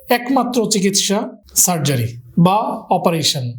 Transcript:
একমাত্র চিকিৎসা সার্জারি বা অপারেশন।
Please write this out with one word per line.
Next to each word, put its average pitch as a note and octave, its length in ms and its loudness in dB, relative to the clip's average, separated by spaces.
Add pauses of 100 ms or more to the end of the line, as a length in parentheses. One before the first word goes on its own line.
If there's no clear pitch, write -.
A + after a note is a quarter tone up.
একমাত্র B3 600 0
চিকিৎসা G3 580 0 (260)
সার্জারি C#3+ 520 0 (300)
বা G#3 520 2
অপারেশন। D#3 680 -2